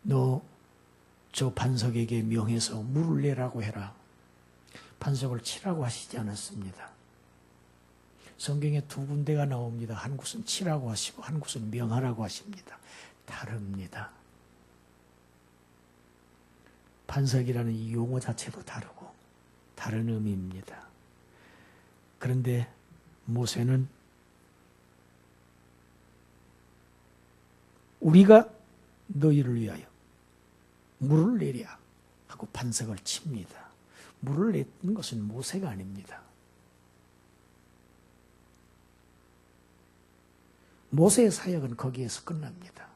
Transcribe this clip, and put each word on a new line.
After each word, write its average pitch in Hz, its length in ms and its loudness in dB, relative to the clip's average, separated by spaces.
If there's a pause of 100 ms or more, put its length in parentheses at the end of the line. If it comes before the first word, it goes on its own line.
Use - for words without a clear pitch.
"너 131 380 2 (920)
저 131 200 0
반석에게 117 680 0
명해서 113 580 0
물을 143 400 0
내라고 127 400 -2
해라." 101 320 -8 (1040)
반석을 127 420 -2
치라고 170 420 -4
하시지 - 340 -6
않았습니다. 104 720 -10 (1500)
성경에 147 500 0
두 139 180 -8
군데가 147 400 0
나옵니다. 117 500 -4
한 135 200 -6
곳은 - 300 -10
치라고 151 440 -2
하시고 - 320 -6
한 151 180 -6
곳은 110 320 -8
명하라고 120 520 -2
하십니다. - 540 -12 (480)
다릅니다. 101 880 -10 (3000)
반석이라는 123 680 0
이 113 200 -6
용어 120 260 -2
자체도 - 440 -8
다르고 - 480 -16 (640)
다른 113 340 -2
의미입니다. 98 760 -4 (1300)
그런데 123 520 0 (540)
모세는 123 600 0 (4000)
"우리가 202 500 12 (580)
너희를 143 480 4
위하여 110 300 -6 (1120)
물을 160 400 4
내랴." 127 380 -4 (500)
하고 - 260 -16
반석을 113 460 -4
칩니다. - 680 -8 (520)
물을 156 320 0
냈던 175 420 -4
것은 120 300 -6
모세가 135 460 -8
아닙니다. 98 520 -12 (4000)
모세의 196 420 8
사역은 139 460 -4
거기에서 127 460 -6
끝납니다. 135 720 -10